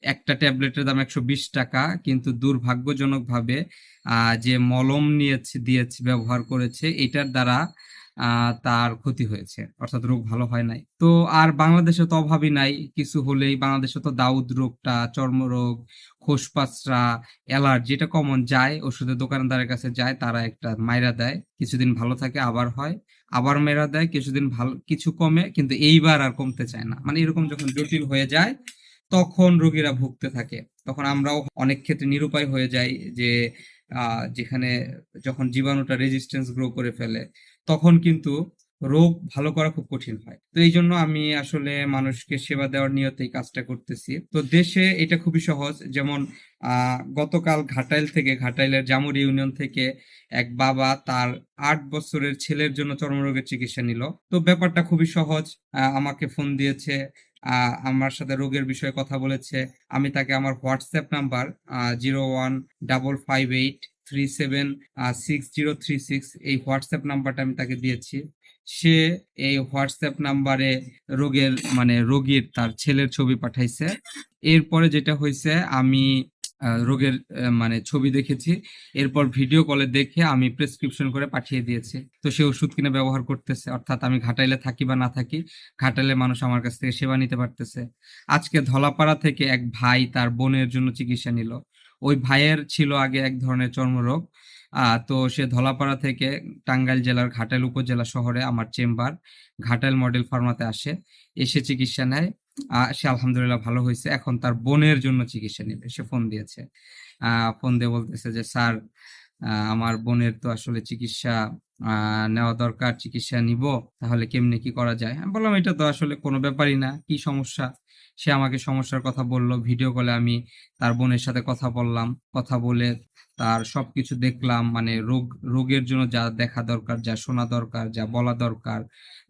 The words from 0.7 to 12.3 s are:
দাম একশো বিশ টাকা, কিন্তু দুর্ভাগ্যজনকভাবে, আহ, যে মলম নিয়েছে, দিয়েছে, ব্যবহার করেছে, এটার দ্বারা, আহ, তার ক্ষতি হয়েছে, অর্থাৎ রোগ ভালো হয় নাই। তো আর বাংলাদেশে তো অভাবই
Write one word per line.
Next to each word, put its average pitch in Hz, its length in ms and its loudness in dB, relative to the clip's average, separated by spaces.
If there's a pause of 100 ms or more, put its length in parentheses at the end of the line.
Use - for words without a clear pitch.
দাম 135 140 2
একশো 135 220 -2
বিশ 135 300 -2
টাকা, 135 540 -2
কিন্তু 131 280 0
দুর্ভাগ্যজনকভাবে, 127 1300 -2 (400)
আহ, 117 360 2
যে 127 180 2
মলম 131 500 2
নিয়েছে, 143 500 0
দিয়েছে, 123 460 0
ব্যবহার 120 380 0
করেছে, 127 460 -4
এটার 139 440 -2
দ্বারা, 127 340 2 (500)
আহ, 120 460 2
তার 120 340 2
ক্ষতি 123 280 -2
হয়েছে, 104 420 -8 (120)
অর্থাৎ 123 240 -6
রোগ 120 260 -2
ভালো 120 180 -2
হয় 120 160 -2
নাই। 117 220 -4 (140)
তো 170 260 8
আর 160 280 6
বাংলাদেশে 165 540 6
তো 170 100 0
অভাবই 151 340 2